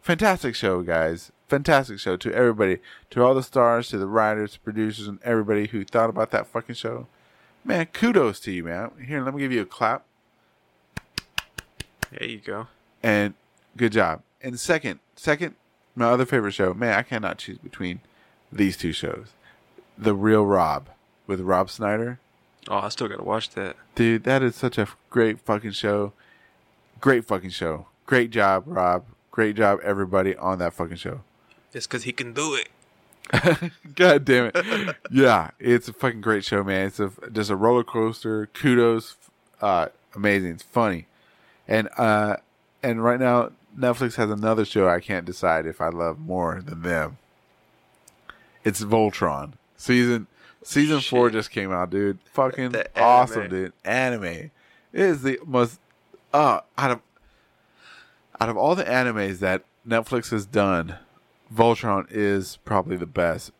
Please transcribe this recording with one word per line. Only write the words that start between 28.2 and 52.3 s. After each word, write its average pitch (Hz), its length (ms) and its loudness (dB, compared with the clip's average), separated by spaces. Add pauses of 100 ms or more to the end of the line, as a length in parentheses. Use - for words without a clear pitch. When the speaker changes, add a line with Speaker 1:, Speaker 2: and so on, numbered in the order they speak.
Speaker 1:
job, 98 340 2
Rob. 90 400 0 (260)
Great 107 240 0
job, 101 280 4
everybody 98 520 0
on 92 240 -4
that 87 140 -2
fucking 85 240 -8
show. - 240 -10 (520)
Speaker 2:
It's 123 120 -10
'cause 117 180 -8
he 123 80 -8
can 120 220 -10
do 143 220 -4
it. 113 140 -6 (640)
Speaker 1:
<laughs> 160 640 -2
God 151 300 6
damn 123 280 4
it. 202 480 -2
Speaker 2:
<laughs> - 100 -12
Speaker 1:
Yeah, 117 480 6
it's 120 280 2
a 113 60 -14
fucking 113 280 -4
great 107 220 0
show, 101 200 -2
man. 95 240 -2
It's 95 120 -10
a, 98 120 -2 (200)
just 107 200 -2
a 98 40 2
roller 117 280 4
coaster. 110 720 -4
Kudos. 117 600 2 (460)
Uh, 92 260 2 (280)
amazing. 101 380 0
It's 82 100 -14
funny. 98 420 -2 (640)
And, 110 200 0 (100)
uh, 107 400 2 (440)
and 113 220 -2
right 123 160 2
now, 123 320 2 (260)
Netflix 123 380 0
has 107 160 0
another 110 340 0
show 98 240 2
I 87 100 2
can't 90 260 -6
decide 82 420 0
if 78 120 -10
I 82 100 -2
love 85 280 -4
more 85 480 -6
than 82 160 -12
them. 82 360 -4 (1500)
It's 107 180 -2
Voltron. 98 720 0 (240)
Season, 120 480 2 (380)
season 147 360 2
four 123 280 4
Speaker 2:
Shit. 107 60 2
Speaker 1:
just 110 180 -4
came 98 200 -4
out, 90 200 -2
dude. 98 260 0 (160)